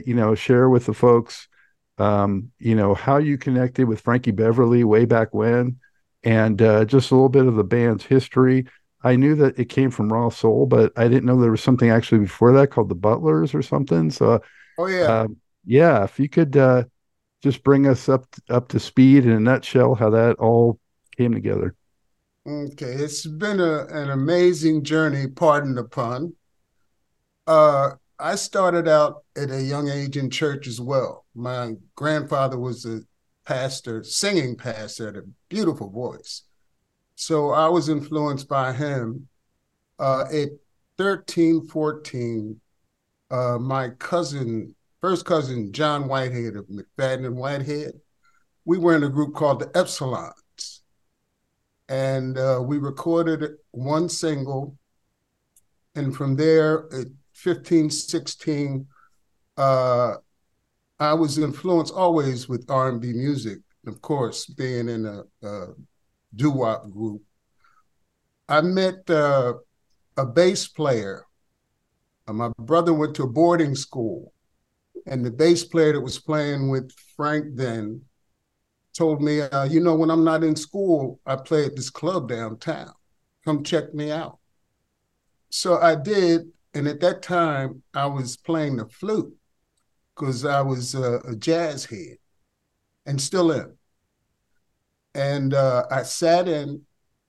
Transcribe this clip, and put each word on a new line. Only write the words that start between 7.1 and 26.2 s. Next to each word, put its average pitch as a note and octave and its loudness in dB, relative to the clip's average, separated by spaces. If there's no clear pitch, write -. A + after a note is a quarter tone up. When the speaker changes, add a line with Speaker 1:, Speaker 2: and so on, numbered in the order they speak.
Speaker 1:
little C3 8
bit C3 6
of A#2 2
the G#2 2
band's A#2 0
history. C3 2
I B2+ 4
knew C#3 4
that C#3 2
it A#2+ -2
came C3+ 0
from A2 -2
Raw A#2 0
Soul, A#2+ 2
but A#2+ 4
I A#2+ 4
didn't A#2 2
know B2+ 4
there A#2 4
was G#2+ 0
something A#2+ 4
actually A2+ 4
before G#2+ 4
that C#3 8
called G#2+ 0
the F#2+ -4
Butlers D#3 2
or D3 0
something. D3+ 0
So, A2+ 2
Speaker 2:
Oh, F3 -2
yeah. E3+ 2
Speaker 1:
um, G#2+ -6
yeah, C3 6
if - -4
you C#3+ 0
could, D3 2
uh, B2+ 6
just C3+ -2
bring C#3 6
us C3 2
up, C3 0
up B2 0
to A2+ -2
speed C3 6
in A#2 6
a A2 4
nutshell, B2 2
how G#2+ 2
that A2+ 4
all A#2 2
came A#2+ 2
together. G2 -2
Speaker 2:
Okay, C#3+ -10
it's D3 -8
been F#3+ -4
a, D#3 0
an C#3+ -8
amazing D#3 2
journey, D3 0
pardon C#3+ 2
the A#2+ -6
pun. B2+ -8